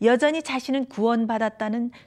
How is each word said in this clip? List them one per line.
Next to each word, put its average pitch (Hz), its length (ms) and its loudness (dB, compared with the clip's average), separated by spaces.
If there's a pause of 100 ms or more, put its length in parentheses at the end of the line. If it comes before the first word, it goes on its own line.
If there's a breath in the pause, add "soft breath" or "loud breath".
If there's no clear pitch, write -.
여전히 294 400 4
자신은 262 440 -4
구원받았다는 226 1080 -2 (140 loud breath)